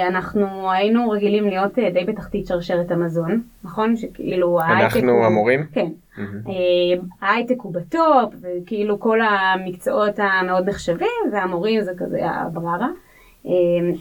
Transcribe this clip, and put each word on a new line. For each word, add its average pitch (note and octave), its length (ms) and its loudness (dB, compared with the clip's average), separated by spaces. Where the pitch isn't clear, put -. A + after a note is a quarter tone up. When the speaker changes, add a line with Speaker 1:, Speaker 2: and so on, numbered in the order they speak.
Speaker 1:
אנחנו F#3+ 640 -2
היינו A3 400 2
רגילים G#3 380 2
להיות, G3 300 0
אה, G#3 120 2
די F3+ 140 0
בתחתית G#3 420 -6
שרשרת F3 440 -2
המזון, E3+ 500 0
נכון? A3 320 0
שכאילו F3 640 0
ההייטק A2+ 360 2
Speaker 2:
אנחנו B2 160 4
Speaker 1:
הוא A#2 120 6
Speaker 2:
המורים? A2+ 480 2
Speaker 1:
כן. - 140 -2
Speaker 2:
מהמם. G3+ 300 -10
Speaker 1:
אה, G3 60 -8
ההייטק A#3+ 320 0
הוא F3 140 -10
בטופ, C4+ 680 2
וכאילו G3+ 600 -4
כל A3 200 2
המקצועות G3 1000 0
המאוד F#3 500 0
נחשבים, G3 400 -2
והמורים G3 500 0
זה F#3 140 -4
כזה E3 340 -4
הבררה. E3+ 580 -4
אה, - 40 -8